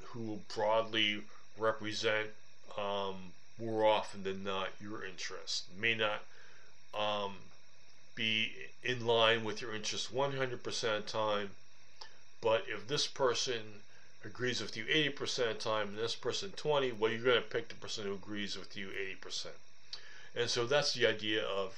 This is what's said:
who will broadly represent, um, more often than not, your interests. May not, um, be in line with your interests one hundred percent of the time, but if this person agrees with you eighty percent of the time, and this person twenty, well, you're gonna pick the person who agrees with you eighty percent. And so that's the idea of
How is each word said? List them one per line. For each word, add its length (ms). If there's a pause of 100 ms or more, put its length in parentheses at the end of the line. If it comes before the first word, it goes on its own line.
who 140
will 200 (120)
broadly 680 (360)
represent, 680 (500)
um, 380 (440)
more 260
often 380
than 200
not, 260 (120)
your 240
interests. 580 (160)
May 140
not, 300 (720)
um, 360 (840)
be 360 (320)
in 220
line 380
with 180
your 140
interests 360
one 240
hundred 280
percent 320
of 100
the 60
time, 380 (920)
but 260
if 200
this 180
person 560 (640)
agrees 340
with 160
you 140
eighty 200
percent 400
of 80
the 60
time, 260
and 100
this 160
person 400
twenty, 360
well, 200
you're 120
gonna 180
pick 280
the 60
person 320
who 60
agrees 440
with 180
you 120 (120)
eighty 160
percent. 400 (800)
And 140
so 160
that's 280
the 120
idea 400
of 320